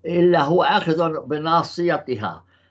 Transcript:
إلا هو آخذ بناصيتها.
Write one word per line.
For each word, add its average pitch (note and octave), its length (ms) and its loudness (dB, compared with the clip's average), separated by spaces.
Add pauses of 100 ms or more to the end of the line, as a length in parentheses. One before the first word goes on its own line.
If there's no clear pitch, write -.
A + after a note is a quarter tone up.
إلا E3+ 360 4
هو E3 200 2
آخذ D#3+ 640 0
بناصيتها. D3+ 1160 -2 (260)